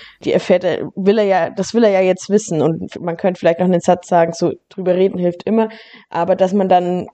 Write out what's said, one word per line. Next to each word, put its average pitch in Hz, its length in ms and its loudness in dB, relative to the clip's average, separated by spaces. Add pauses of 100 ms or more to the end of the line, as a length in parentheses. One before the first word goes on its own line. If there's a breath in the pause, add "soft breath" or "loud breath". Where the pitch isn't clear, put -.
(240 loud breath)
die - 80 -2
erfährt 180 320 2
er, 156 300 -4
will 202 240 2
er 214 60 2
ja, 185 260 0
das - 240 -8
will 233 80 2
er 214 80 6
ja 190 120 2
jetzt 185 280 0
wissen 190 320 0
und 160 380 -4
man 170 160 -6
könnte 185 240 -2
vielleicht 170 180 2
noch 180 80 0
einen 180 140 2
Satz 180 280 0
sagen, 170 240 2
so, 170 200 -2 (160)
drüber 180 260 -2
reden 190 240 0
hilft 175 240 -2
immer, 220 260 0 (420 loud breath)
aber 175 260 0
dass 185 160 0
man 190 160 0
dann 180 460 2